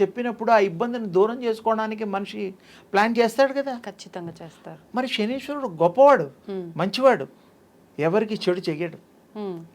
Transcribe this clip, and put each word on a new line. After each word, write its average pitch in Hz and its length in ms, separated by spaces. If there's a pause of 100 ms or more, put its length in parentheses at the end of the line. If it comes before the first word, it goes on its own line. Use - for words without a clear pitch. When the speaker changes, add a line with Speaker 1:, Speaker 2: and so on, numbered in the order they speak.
Speaker 1:
చెప్పినప్పుడు 226 500
ఆ 226 60
ఇబ్బందిని 220 480
దూరం 214 380
చేసుకోవడానికి 220 600
మనిషి 202 500 (380)
ప్లాన్ 214 260
చేస్తాడు 240 340
కదా. 269 340
Speaker 2:
ఖచ్చితంగా 185 460 (100)
చేస్తారు. 160 360 (160)
Speaker 1:
మరి 254 140
శనీశ్వరుడు 262 600
గొప్పవాడు, 170 600 (180)
Speaker 2:
ఉమ్. 185 280
Speaker 1:
మంచివాడు, 202 500 (720)
ఎవరికి 208 360
చెడు 180 360
చెయ్యడు. 147 280 (400)
Speaker 2:
ఉమ్. 180 260 (100)